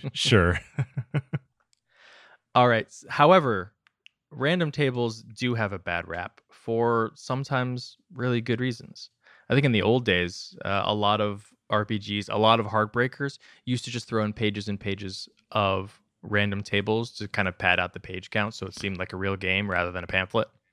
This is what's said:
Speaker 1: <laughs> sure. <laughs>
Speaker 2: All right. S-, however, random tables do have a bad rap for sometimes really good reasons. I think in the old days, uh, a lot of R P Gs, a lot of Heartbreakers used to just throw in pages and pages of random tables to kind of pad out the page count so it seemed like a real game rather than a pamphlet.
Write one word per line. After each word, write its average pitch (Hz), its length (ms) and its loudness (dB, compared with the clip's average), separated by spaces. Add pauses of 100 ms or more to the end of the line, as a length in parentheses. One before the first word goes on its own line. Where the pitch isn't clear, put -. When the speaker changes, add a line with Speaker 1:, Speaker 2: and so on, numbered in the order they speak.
Speaker 1:
<laughs> 135 120 -8
sure. 90 440 4 (1040)
<laughs> - 920 -20
Speaker 2:
All 123 120 6
right. 113 180 2
S-, - 220 -20
however, 143 640 6 (580)
random 151 420 0
tables 120 500 -2
do 120 320 -2
have 107 180 0
a 95 60 -8
bad 85 300 -4
rap 87 320 -8 (100)
for 117 640 0
sometimes 127 840 -4 (140)
really 123 280 0
good 117 200 -2
reasons. - 500 -8 (380)
I - 60 2
think 143 120 4
in 123 60 4
the 104 100 4
old 117 220 4
days, 87 600 0
uh, 98 220 -2
a 107 80 0
lot 104 260 2
of 104 320 -4 (180)
R 107 140 2
P 107 140 -4
Gs, 104 300 -6
a 104 80 -4
lot 113 240 6
of 107 60 -4
Heartbreakers 120 720 -2 (260)
used 123 220 -4
to 123 40 -10
just 117 160 -8
throw 110 180 0
in 107 80 -2
pages 104 360 -2
and 101 100 -4
pages 98 500 -8 (220)
of 98 500 0 (220)
random 101 400 0
tables 110 540 0
to 104 100 -8
kind 98 220 -2
of 90 100 -6
pad 90 220 2
out 90 120 -4
the - 80 -14
page 92 300 -14
count 104 240 -2
so 95 120 -10
it 92 120 -12
seemed 95 200 -6
like 92 140 -6
a 95 40 -10
real 98 200 -2
game 95 320 -2
rather 90 220 0
than 90 140 -8
a - 20 -12
pamphlet. 95 420 -2 (240)